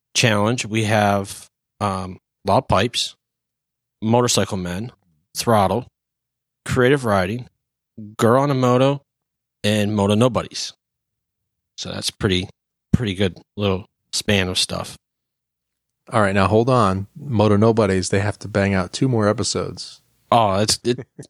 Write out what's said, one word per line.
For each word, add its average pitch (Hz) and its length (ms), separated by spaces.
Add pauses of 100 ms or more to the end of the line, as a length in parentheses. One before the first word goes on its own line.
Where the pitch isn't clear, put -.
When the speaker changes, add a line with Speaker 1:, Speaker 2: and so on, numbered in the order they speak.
(160)
Speaker 1:
challenge, 110 500
we 110 200
have, 101 640 (320)
um, 95 380 (260)
Loud 98 240
Pipes, 107 480 (880)
Motorcycle 113 560
Men, 92 340 (460)
Throttle, 107 500 (800)
Creative 131 400
Riding, 104 420 (720)
Girl 120 240
on 143 80
a 143 60
Moto, 131 480 (600)
and 104 320
Moto 104 200
Nobodies. 107 580 (1040)
So - 140
that's 104 180
pretty, 95 400 (420)
pretty 107 220
good 90 260 (160)
little 98 300 (260)
span 95 380
of 90 80
stuff. - 400 (1120)
Speaker 2:
All 117 100
right, 98 120
now 98 140
hold 110 220
on. 98 460
Moto 107 400
Nobodies, 101 540
they 101 100
have 101 200
to - 80
bang 101 260
out 92 180
two - 160
more 110 220
episodes. 98 720 (300)
Speaker 1:
Oh, 104 280
it's, 110 240
it, 123 240 (220)